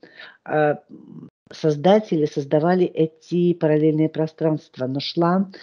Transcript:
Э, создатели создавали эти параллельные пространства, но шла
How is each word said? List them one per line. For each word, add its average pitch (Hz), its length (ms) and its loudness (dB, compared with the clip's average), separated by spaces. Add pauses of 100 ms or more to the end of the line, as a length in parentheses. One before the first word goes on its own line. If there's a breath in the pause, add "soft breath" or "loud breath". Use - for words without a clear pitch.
(480 loud breath)
Э, 151 280 0 (760)
создатели 160 720 2
создавали 156 600 0
эти 175 680 0
параллельные 156 540 2
пространства, 156 760 -4
но 135 140 -4
шла 180 480 0 (140 loud breath)